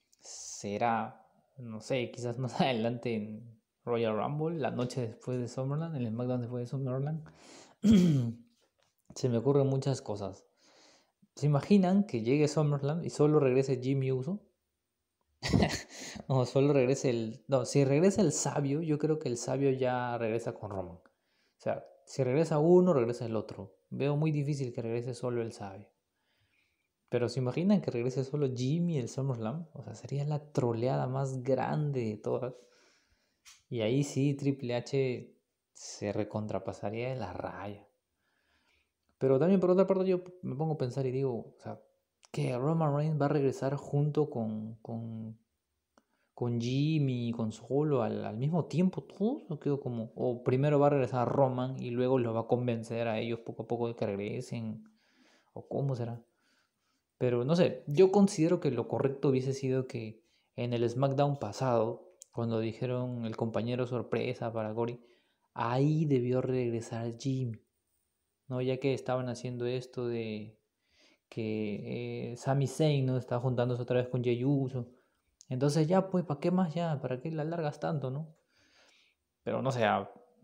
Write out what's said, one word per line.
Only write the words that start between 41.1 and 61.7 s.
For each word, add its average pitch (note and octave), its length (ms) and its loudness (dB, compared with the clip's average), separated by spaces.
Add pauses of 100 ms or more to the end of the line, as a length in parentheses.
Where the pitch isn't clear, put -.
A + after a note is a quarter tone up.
digo, B2 460 -4
o - 40 -20
sea, A2 200 -14 (520)
¿qué? C#3 260 -2
¿Roman D3+ 360 2
Reigns D3+ 260 0
va C#3 60 4
a C#3+ 40 2
regresar C#3 460 0
junto D3 520 0
con, A2 540 -4
con, A2+ 560 -10 (960)
con A#2+ 240 -2
Jimmy C3 720 0
y - 20 -4
con A2+ 180 -2
Solo C#3 520 0
al, G#2+ 240 -2
al G#2 100 -6
mismo D3 300 0
tiempo F3+ 360 2
todos? - 480 -4
¿O D3+ 80 -6
qué? - 120 -2
¿O C#3 100 0
cómo? A#2 340 -6
¿O B2 300 -2
primero C#3 340 4
va C#3+ 100 8
a - 20 8
regresar B2+ 360 2
Roman B2+ 560 2
y B2 80 -6
luego B2+ 280 2
los A#2 180 0
va A2+ 40 2
a A2+ 60 -6
convencer A#2 640 0
a A2 120 0
ellos A#2 200 -4
poco - 220 -10
a A2 40 -8
poco A#2 220 0
de A#2+ 80 -6
que - 80 -2
regresen? A2 800 -6 (680)
¿O - 120 -14
cómo C3+ 300 -2
será? A#2 260 -8 (920)
Pero A#2+ 300 2
no D#3+ 100 2
sé, D#3 300 2
yo F#3 260 6
considero F3+ 480 4
que D3+ 100 0
lo A#2 160 -2
correcto C3+ 440 2
hubiese C3 240 2
sido C3 320 -2
que A2 360 -10 (340)
en A#2+ 180 -2
el A#2+ 140 2
SmackDown C#3 500 2
pasado, A#2 720 0 (200)